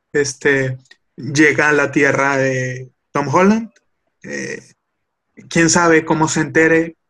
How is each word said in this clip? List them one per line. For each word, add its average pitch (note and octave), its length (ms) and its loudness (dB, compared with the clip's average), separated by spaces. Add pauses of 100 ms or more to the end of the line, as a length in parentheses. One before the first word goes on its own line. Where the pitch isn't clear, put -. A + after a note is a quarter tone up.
(120)
este, C3+ 680 -2 (380)
llega D3 520 0
a D3+ 40 2
la C#3+ 180 0
tierra C#3 460 0
de B2+ 540 -4 (220)
Tom C#3+ 160 -4
Holland, G3+ 420 2 (520)
eh, - 400 -12 (840)
quién E3 220 2
sabe E3 340 4
cómo D#3 240 0
se D#3+ 120 -4
entere, D#3+ 560 0 (120)